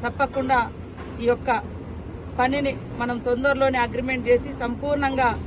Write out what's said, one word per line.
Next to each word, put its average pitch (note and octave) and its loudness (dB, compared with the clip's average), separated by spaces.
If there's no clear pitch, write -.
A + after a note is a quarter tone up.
తప్పకుండా C4 0
ఈ A#3 0
యొక్క A#3+ 2
పనిని C4+ 2
మనం A#3+ -2
తొందరలోనే C4 4
అగ్రిమెంట్ A#3+ 0
చేసి B3 4
సంపూర్ణంగా C4 2